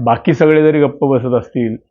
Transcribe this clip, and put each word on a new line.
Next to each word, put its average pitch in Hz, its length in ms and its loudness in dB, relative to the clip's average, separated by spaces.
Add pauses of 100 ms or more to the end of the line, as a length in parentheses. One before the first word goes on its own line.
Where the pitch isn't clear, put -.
बाकी 117 320 0
सगळे 156 280 2
जरी 151 200 2
गप्प 147 220 -2
बसत 127 300 0
असतील, 117 420 -4 (140)